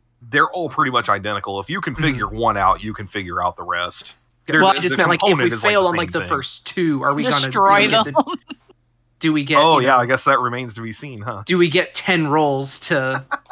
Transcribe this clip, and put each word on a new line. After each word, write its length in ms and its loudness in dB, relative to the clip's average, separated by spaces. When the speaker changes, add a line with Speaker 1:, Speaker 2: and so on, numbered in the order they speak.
Speaker 1:
they're 280 2
all 200 -6
pretty 220 -2
much 180 0
identical. 500 -4
If 100 -8
you 120 -6
can 120 -6
Speaker 2:
Mm-hmm. 100 -4
Speaker 1:
figure 240 0
one 300 0
out, 260 2
you 100 -8
can 140 -12
figure 340 -6
out 140 -2
the 80 -14
rest. 520 -6
They're 140 4
Speaker 2:
Well, 120 6
Speaker 1:
the, 60 -6
Speaker 2:
I 20 -4
just 120 0
Speaker 1:
the 40 -2
Speaker 2:
meant, 120 4
like, 140 2
if 40 2
Speaker 1:
component 240 4
Speaker 2:
we 60 -4
Speaker 1:
is, 60 -6
like, 80 2
Speaker 2:
fail 120 4
Speaker 1:
the 60 2
Speaker 2:
on, 60 -2
like, 120 -2
Speaker 1:
same 40 -12
Speaker 2:
the 100 -4
Speaker 1:
thing. 80 -8
Speaker 2:
first 360 -6
two, 380 -2
are 100 2
we 100 -4
gonna, 120 0
Speaker 3:
Destroy 360 4
Speaker 2:
do 60 4
we 40 -2
get 140 4
Speaker 3:
them. 100 -8
Speaker 2:
to, 220 0
do 140 0
we 100 0
get, 160 0
Speaker 1:
Oh, 200 6
Speaker 2:
you 80 2
Speaker 1:
yeah, 60 6
Speaker 2:
know, 80 6
Speaker 1:
I 40 0
guess 200 0
that 140 4
remains 360 -4
to 60 -12
be 100 -8
seen, 300 -14
huh? 240 -10
Speaker 2:
do 120 0
we 120 4
get 240 -2
ten 340 -2
rolls 520 0
to 440 -4